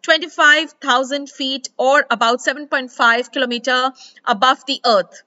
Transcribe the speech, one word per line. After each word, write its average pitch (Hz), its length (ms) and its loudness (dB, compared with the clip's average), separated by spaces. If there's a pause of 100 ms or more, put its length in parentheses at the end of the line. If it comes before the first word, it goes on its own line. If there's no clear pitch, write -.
twenty-five 320 680 2 (100)
thousand 269 480 -2
feet 262 480 -8
or 269 340 2
about 233 300 0
seven 285 260 -6
point 269 240 -6
five 240 400 0
kilometer 254 600 -2 (320)
above 240 420 0
the 269 200 -8
earth. 202 400 0